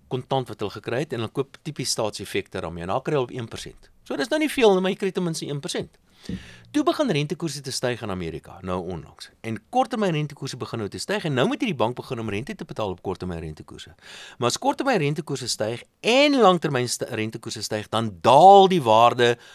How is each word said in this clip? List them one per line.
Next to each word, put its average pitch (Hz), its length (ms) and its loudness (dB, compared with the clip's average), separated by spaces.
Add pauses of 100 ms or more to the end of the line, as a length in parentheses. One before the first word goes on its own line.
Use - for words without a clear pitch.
kontant 131 400 -4
wat 113 120 -14
hulle 101 100 -4
gekry 113 280 -8
het 151 140 -6
en 117 60 -6
hulle 110 140 -6
koop - 300 -6
tipies 143 280 -8
staatseffekte 101 720 -6
daarmee. 85 220 -8
En 87 60 -8
daar 113 140 -4
kry 156 100 -6
hulle 135 160 0
op - 80 -14
een 113 120 -8
persent. - 420 -16 (140)
So - 120 -8
dis 269 120 -4
nou 302 120 -2
nie 311 100 0
veel 220 220 6
nie, 185 80 4
maar 185 100 0
jy - 60 -4
kry 190 160 -4
ten 185 100 -4
minste 165 240 -6
een 143 140 -8
persent. 180 380 -10 (720)
Toe 294 120 0
begin 294 280 0
rentekoerse 151 500 -4
te 135 100 -12
styg 120 320 -4
in 104 80 -8
Amerika, 82 500 -8
nou 92 300 -4
onlangs. - 400 -14 (100)
En 113 200 -8 (100)
korttermyn 247 420 -2
rentekoerse 147 440 -6
begin 117 220 -8
nou 101 120 -6
te 95 80 -10
styg 196 260 -6
en 151 100 -4
nou 127 120 2
moet 269 140 -4
hierdie 214 160 -2
bank 113 200 0
begin 120 240 -10
om 113 100 -6
rente 113 240 -6
te - 100 -12
betaal 110 260 -6
op 90 120 -10
korttermyn 90 360 -6
rentekoerse. - 560 -14 (440)
Maar 120 100 0
as - 100 -2
korttermyn 262 400 0
rentekoerse 143 500 -4
styg 113 360 -6 (160)
en 269 400 2
langtermyn 156 480 4
st-, - 200 -6
rentekoerse 110 540 -6
styg, 107 260 -6
dan 110 320 -4
daal 190 480 10
die 180 140 2
waarde 120 540 6 (180)